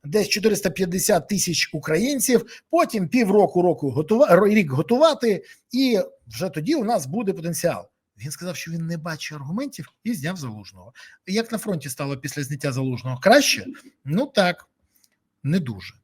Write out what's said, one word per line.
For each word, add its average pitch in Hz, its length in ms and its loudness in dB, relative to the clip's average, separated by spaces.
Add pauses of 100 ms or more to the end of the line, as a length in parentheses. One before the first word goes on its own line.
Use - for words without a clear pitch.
десь 202 240 0
чотириста 202 420 2
п'ятдесят 190 580 0
тисяч 180 440 -2
українців, 226 960 0
потім 233 380 2
півроку, 196 540 4
року 165 280 0
готува-, 175 460 4
ро-, 202 180 4
рік 196 160 2
готувати, 233 760 2 (280)
і 247 260 2 (280)
вже 117 220 -6
тоді 170 260 -2
у 269 100 0
нас 180 220 0
буде 190 260 -2
потенціал». 160 560 -4 (360)
Він 147 60 -8
сказав, 175 260 -10
що - 140 -12
він 165 160 -6
не 170 100 -6
бачить 156 400 -10
аргументів, 165 560 -8 (120)
і 233 100 -4
зняв 165 220 -6
Залужного. 107 560 -14 (340)
Як 220 260 -2
на 220 60 -6
фронті 175 300 -6
стало 139 280 -6
після 143 260 -8
зняття 139 300 -4
Залужного? 127 480 -4
Краще? 220 460 4 (380)
Ну 180 220 0
так, 180 420 0 (760)
не 156 180 0
дуже. 113 440 -10